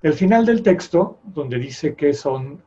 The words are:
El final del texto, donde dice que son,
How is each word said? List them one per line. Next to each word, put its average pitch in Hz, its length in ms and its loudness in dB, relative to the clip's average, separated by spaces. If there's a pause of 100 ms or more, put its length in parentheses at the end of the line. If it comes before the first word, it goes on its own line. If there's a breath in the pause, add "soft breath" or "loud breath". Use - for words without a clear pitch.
El 156 100 2
final 220 320 4
del 226 160 2
texto, 180 640 0
donde 139 340 -6
dice 139 380 -6
que 143 180 0
son, 135 540 -6